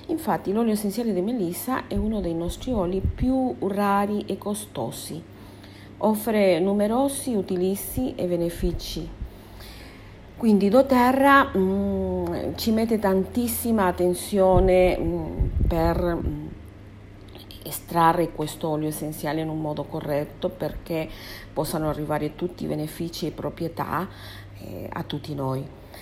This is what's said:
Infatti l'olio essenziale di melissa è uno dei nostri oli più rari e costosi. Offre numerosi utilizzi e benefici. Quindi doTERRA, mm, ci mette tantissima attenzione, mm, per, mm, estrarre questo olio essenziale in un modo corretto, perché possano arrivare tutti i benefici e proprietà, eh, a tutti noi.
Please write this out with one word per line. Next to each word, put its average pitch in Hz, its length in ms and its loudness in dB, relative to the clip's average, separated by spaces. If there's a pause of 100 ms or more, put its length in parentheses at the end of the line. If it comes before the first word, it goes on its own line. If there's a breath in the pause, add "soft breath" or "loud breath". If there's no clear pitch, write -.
Infatti 220 440 -2
l'olio 220 220 2
essenziale 208 400 0
di 180 80 0
melissa 214 680 -2
è - 80 -4
uno 208 240 0
dei 175 140 -2
nostri 175 400 -4
oli 190 260 0
più 254 600 0
rari 202 680 0
e 196 120 -4
costosi. 151 840 -6 (800 loud breath)
Offre 214 600 4
numerosi 220 760 2
utilizzi 196 840 -2
e - 100 -2
benefici. 170 960 -2 (1200 loud breath)
Quindi 202 280 6
doTERRA, 262 840 6
mm, 190 1000 0
ci - 160 0
mette 220 260 2
tantissima 214 880 2
attenzione, 185 1120 6
mm, 165 480 -2 (220)
per, 170 360 2
mm, 160 440 -2 (1120)
estrarre 165 680 2
questo 156 380 -6
olio 151 180 0
essenziale 156 540 -4
in 160 80 -4
un 156 120 -6
modo 151 220 -6
corretto, 147 680 -4
perché 156 580 -6 (460 loud breath)
possano 156 360 -2
arrivare 151 460 -4
tutti - 280 -6
i 156 40 -4
benefici 156 600 -6
e 151 40 -4
proprietà, 156 760 -6 (500 loud breath)
eh, - 340 -12
a - 120 -6
tutti 147 320 -8
noi. 135 280 -4 (380 loud breath)